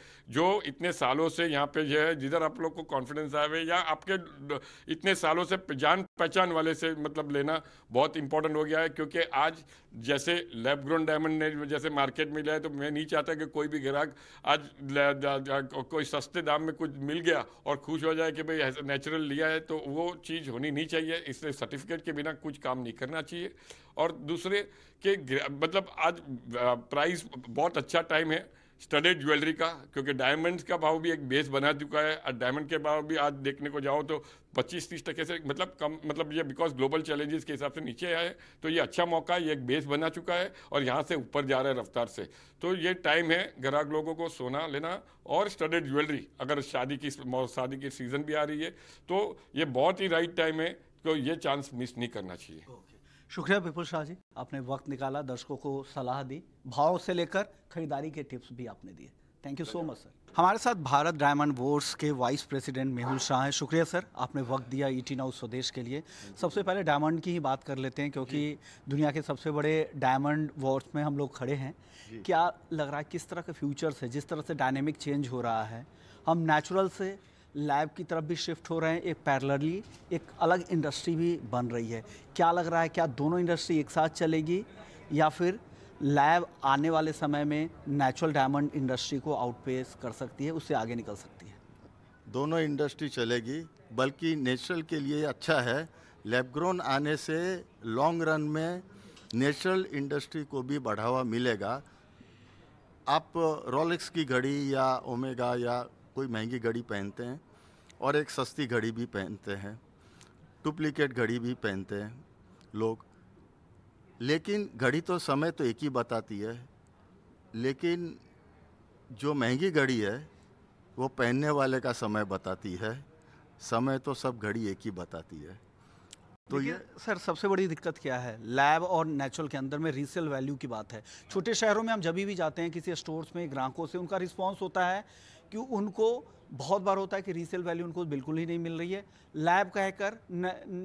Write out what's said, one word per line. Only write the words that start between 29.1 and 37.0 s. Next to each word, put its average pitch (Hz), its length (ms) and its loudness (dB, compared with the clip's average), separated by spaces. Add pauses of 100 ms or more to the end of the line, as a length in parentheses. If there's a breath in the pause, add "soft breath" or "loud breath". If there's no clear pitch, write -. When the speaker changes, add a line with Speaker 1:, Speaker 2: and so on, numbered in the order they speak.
Speaker 1:
ज्वेलरी 151 320 4
का, 160 140 0
क्योंकि 143 460 -4
डायमंड्स 156 500 2
का 175 140 0
भाव 160 220 4
भी 165 120 0
एक 147 180 -4
बेस 139 180 4
बना 139 260 4
चुका 147 260 0
है। 156 180 2
और 143 160 -6
डायमंड 131 360 -2
के 160 80 0
भाव 151 260 0
भी 156 120 -2
आज 147 180 2
देखने 139 360 -4
को 143 120 -4
जाओ 139 220 2
तो 147 200 -4 (320 loud breath)
पच्चीस 156 340 -2
तीस 156 160 -10
टके 160 200 -2
से, 165 200 -4
मतलब, 170 340 -2
कम, 156 260 -2
मतलब, 151 280 -2
ये 160 100 0
because 147 300 0
ग्लोबल 135 280 2